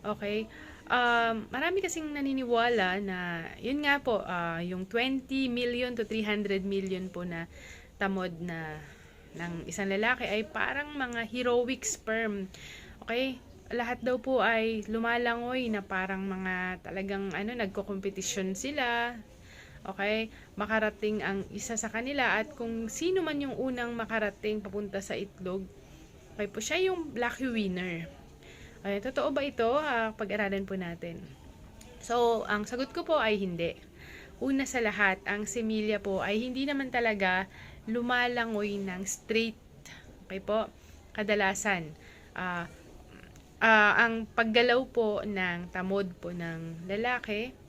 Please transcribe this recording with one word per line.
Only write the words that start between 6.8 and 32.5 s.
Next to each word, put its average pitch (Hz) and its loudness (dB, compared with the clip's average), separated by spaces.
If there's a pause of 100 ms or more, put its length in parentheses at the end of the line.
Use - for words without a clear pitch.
po 180 -8
na 170 -6 (480)
tamod 185 -2
na 160 -6 (560)
ng 170 -4
isang 196 -4
lalaki 226 2
ay 214 0
parang 247 -2
mga 240 -2
heroic 247 2
sperm. 214 -2 (560)
Okay? 254 -2 (320)
Lahat 240 -2
daw 254 2
po 262 4
ay 226 2
lumalangoy 240 0
na 208 0
parang 190 -2
mga 185 -2
talagang, 196 -4
ano, 202 -2
nagkokompetisyon 196 -2
sila. 240 -2 (680)
Okay? 214 0 (300)
Makarating 214 0
ang 196 -2
isa 214 -6
sa 220 -4
kanila 233 2
at 220 -2
kung 226 -4
sino 359 2
man 302 0
yung 277 -2
unang 247 -2
makarating 214 -2
papunta 196 -6
sa 196 -6
itlog, 190 -4 (720)
okay 208 -4
po, - -8
siya 359 2
yung 320 -4
lucky 240 -2
winner. 180 -2 (800)
Okay, 202 -2
totoo 269 0
ba 277 0
ito? 247 2
Ah, 233 0
pag-aralan 196 -2
po 196 -4
natin. 170 -6 (880)
So, 233 4